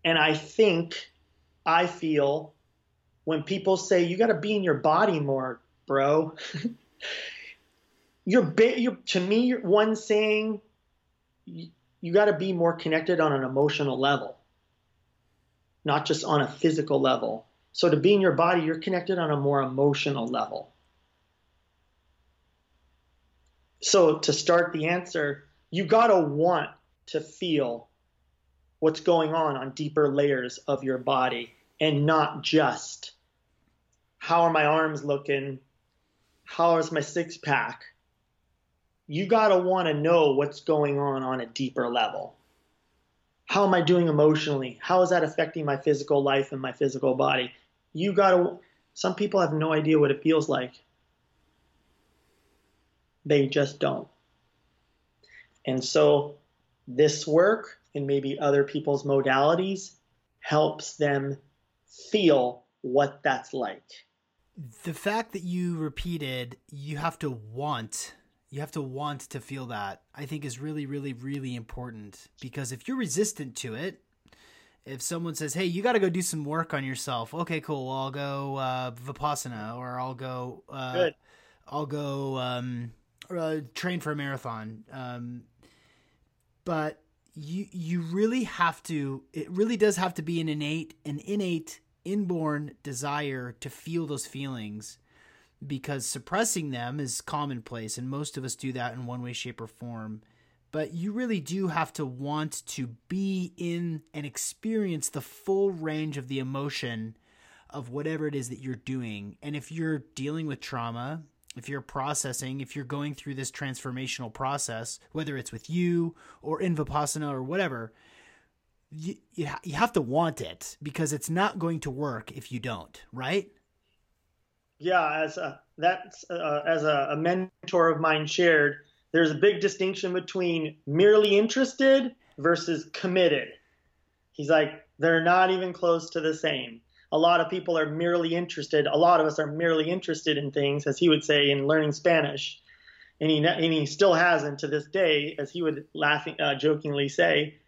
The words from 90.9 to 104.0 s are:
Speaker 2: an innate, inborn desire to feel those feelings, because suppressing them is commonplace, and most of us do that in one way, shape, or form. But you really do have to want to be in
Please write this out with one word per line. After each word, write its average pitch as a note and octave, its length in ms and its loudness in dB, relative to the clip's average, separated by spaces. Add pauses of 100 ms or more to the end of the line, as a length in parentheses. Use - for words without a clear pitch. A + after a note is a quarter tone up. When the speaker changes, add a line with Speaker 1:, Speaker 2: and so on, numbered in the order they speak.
Speaker 2:
an C#3+ 140 -6
innate, F3+ 600 -4 (240)
inborn E3 800 -4
desire C3+ 720 -6
to - 180 -14
feel E3 360 -6
those C#3 200 -8
feelings, A2+ 720 -10 (680)
because C#3 380 -8
suppressing F3 640 -4
them B2 300 -6
is B2 200 -6
commonplace, B2 760 -8
and B2+ 140 -8
most C#3+ 260 -8
of C3 80 -8
us B2+ 100 -8
do C3 180 -8
that B2 200 -6
in B2 140 -10
one B2 160 -10
way, B2 100 -10
shape, A#2+ 280 -10
or A2+ 60 -10
form. A2 540 -12 (520)
But D#3 200 -4
you F3 200 -6
really A3+ 280 -2
do F3+ 280 -4
have D#3+ 260 -2
to D3+ 100 -6
want C#3+ 640 -6
to B2+ 220 -8 (200)
be F#3+ 480 -4
in E3+ 460 -6 (100)